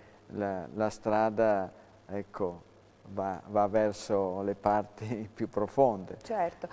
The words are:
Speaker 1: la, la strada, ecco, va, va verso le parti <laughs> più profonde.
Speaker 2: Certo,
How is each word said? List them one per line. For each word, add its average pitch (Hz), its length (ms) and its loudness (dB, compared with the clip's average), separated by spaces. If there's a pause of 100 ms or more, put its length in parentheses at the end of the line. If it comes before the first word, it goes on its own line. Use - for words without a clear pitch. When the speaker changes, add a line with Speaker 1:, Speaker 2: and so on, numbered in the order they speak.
(280)
Speaker 1:
la, 95 460 -4
la 107 160 0
strada, 107 800 2 (360)
ecco, 92 560 -6 (500)
va, 95 360 -4
va 104 200 4
verso 98 760 0
le 101 140 0
parti 107 720 -2
<laughs> - 60 -18
più 110 160 -4
profonde. 104 760 2
Speaker 2:
Certo, 180 500 -4